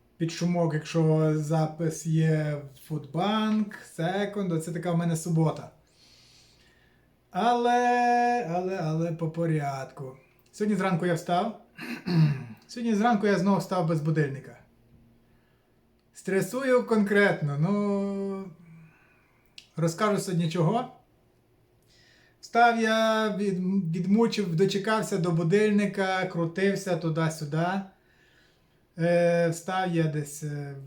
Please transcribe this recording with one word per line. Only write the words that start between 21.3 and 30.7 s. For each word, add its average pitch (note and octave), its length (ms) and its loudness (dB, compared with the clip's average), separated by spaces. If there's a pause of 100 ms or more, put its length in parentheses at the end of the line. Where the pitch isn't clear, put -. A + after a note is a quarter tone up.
Встав A#3 400 4
я, A3 560 2
від-, F#3 600 -2
відмучив, G3 600 2
дочекався G3 600 0
до F3 120 0
будильника, F#3+ 960 2
крутився F3+ 720 -2
туди-сюди. D#3+ 720 -2 (1300)
Е, E3+ 500 4
встав F#3 460 -2
я E3 100 2
десь, D3 380 -4
е, C#3+ 320 -8 (120)